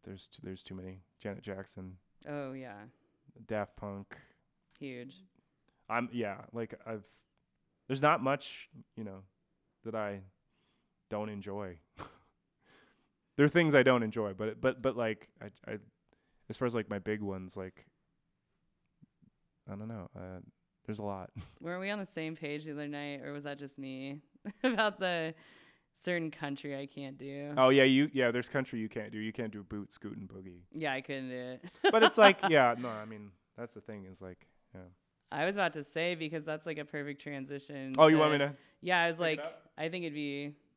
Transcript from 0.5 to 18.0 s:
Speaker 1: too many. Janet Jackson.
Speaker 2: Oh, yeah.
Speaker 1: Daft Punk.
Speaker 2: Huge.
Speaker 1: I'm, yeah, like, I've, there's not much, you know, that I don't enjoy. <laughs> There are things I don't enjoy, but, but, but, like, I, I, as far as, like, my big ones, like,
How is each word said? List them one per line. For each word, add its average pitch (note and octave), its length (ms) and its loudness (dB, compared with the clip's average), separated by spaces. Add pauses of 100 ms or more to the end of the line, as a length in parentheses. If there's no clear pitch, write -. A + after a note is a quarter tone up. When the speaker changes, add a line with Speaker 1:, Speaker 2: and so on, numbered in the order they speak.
Speaker 1:
too F#2+ 120 -14
many. F#2 240 -12 (200)
Janet G2+ 220 -8
Jackson. F#2 560 -12 (300)
Speaker 2:
Oh, C#3+ 260 -8
yeah. B2+ 220 -12 (720)
Speaker 1:
Daft G#2+ 280 -4
Punk. G2 420 -10 (640)
Speaker 2:
Huge. C3 360 -12 (760)
Speaker 1:
I'm, A#2+ 220 0
yeah, G#2+ 300 -4 (120)
like, A#2 220 -8 (100)
I've, G#2+ 180 -10 (840)
there's C3+ 140 -2
not D3 200 4
much, - 480 -2 (280)
you A#2 80 -8
know, F#2+ 180 -14 (600)
that A2+ 100 -8
I G#2 260 -4 (880)
don't G#2+ 200 -4
enjoy. G2 480 -8 (200)
<laughs> - 100 -16 (1300)
There C#3+ 80 8
are D3 40 6
things D#3+ 260 4
I C3 80 10
don't B2 180 6
enjoy, G#2+ 320 -2
but, G#2+ 260 -6
but, B2+ 220 0
but, A#2+ 160 0
like, A2 320 -2 (100)
I, - 320 -14
I, A2 60 -6 (720)
as A2 80 -8
far C3 80 -2
as, A#2 80 0
like, A2 160 -2
my G#2 80 -4
big G#2+ 240 -2
ones, F#2+ 340 -8
like, F#2+ 300 -12 (1900)